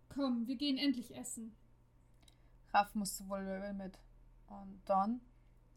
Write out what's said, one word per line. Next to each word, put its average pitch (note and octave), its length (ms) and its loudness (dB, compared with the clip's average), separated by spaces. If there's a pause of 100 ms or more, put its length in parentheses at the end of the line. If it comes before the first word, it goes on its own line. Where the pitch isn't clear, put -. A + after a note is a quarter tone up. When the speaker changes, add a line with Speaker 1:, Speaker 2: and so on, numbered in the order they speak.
Speaker 1:
„Komm, B3 360 0
wir C4 100 -2
gehen C#4+ 220 2
endlich B3 380 0
essen.“ A3+ 400 -10 (1160)
Speaker 2:
Raff G3+ 200 6
musste G3 340 -4
wohl G3 460 -4
mit. F#3+ 240 -8 (500)
Und G3 400 -16
Don, G3+ 320 4 (580)